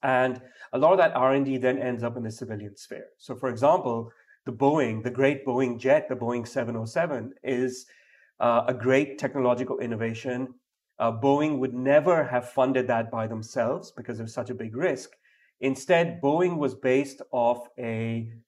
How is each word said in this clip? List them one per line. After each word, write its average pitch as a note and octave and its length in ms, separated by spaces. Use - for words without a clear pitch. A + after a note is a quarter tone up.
And B2+ 380
a B2 60
lot D#3 140
of F#3+ 80
that E3 160
R C3 180
and C#3 120
D C3+ 120
then B2+ 220
ends A#2+ 240
up A#2 120
in A#2+ 80
the A2 80
civilian G#2 460
sphere. - 300
So, - 180
for C3 140
example, A#2 640
the B2 80
Boeing, A#2+ 500
the B2 80
great C3+ 340
Boeing B2 340
jet, C3+ 280
the - 80
Boeing A#2 320
seven A#2+ 280
oh A2+ 100
seven, C#3 480
is, B2+ 440
uh, A#2+ 280
a B2+ 60
great C3 460
technological B2 600
innovation. A#2 760
Uh, A2+ 140
Boeing C#3 480
would B2 140
never D3 500
have B2 260
funded C3 380
that A#2 240
by A2+ 160
themselves A#2 680
because A2+ 240
it A2+ 40
was A2 100
such A2+ 160
a B2 60
big A2 200
risk. D3 360
Instead, E3 600
Boeing E3 360
was C#3 160
based C3+ 480
off A#2+ 360
a A2+ 540